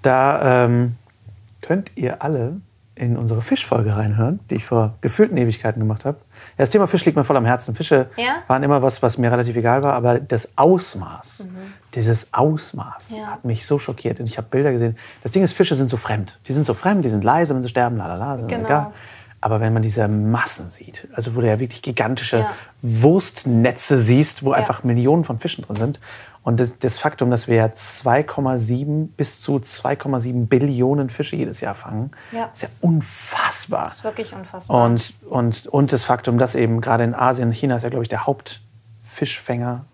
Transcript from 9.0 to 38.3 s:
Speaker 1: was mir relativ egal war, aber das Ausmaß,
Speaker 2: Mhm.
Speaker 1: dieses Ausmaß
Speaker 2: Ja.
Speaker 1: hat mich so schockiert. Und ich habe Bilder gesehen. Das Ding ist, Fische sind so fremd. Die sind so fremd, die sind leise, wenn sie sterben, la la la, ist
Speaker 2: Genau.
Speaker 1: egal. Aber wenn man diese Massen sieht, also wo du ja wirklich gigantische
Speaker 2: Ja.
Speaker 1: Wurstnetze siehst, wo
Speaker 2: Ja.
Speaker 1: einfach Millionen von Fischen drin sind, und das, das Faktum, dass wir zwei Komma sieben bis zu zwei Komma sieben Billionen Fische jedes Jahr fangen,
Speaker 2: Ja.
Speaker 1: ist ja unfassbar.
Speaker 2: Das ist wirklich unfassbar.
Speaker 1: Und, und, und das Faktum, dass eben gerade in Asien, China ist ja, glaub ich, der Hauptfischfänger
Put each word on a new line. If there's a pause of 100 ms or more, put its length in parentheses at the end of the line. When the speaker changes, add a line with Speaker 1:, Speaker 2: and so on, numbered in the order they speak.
Speaker 1:
was
mir
relativ
egal
war,
aber
das
Ausmaß,
Speaker 2:
Mhm. (220)
Speaker 1:
dieses
Ausmaß
Speaker 2:
Ja.
Speaker 1:
hat
mich
so
schockiert.
Und
ich
habe
Bilder
gesehen. (260)
Das
Ding
ist,
Fische
sind
so
fremd.
Die
sind
so
fremd,
die
sind
leise,
wenn
sie
sterben,
la
la
la,
ist
Speaker 2:
Genau.
Speaker 1:
egal. (500)
Aber
wenn
man
diese
Massen
sieht,
also
wo
du
ja
wirklich
gigantische
Speaker 2:
Ja. (280)
Speaker 1:
Wurstnetze
siehst,
wo
Speaker 2:
Ja.
Speaker 1:
einfach
Millionen
von
Fischen
drin
sind, (440)
und
das,
das
Faktum,
dass
wir
zwei
Komma
sieben
bis
zu
zwei
Komma
sieben
Billionen
Fische
jedes
Jahr
fangen, (200)
Speaker 2:
Ja.
Speaker 1:
ist
ja (100)
unfassbar.
Speaker 2:
Das
ist
wirklich
unfassbar.
Speaker 1:
Und, (160)
und,
und
das
Faktum,
dass
eben
gerade
in
Asien,
China
ist
ja,
glaub
ich,
der
Hauptfischfänger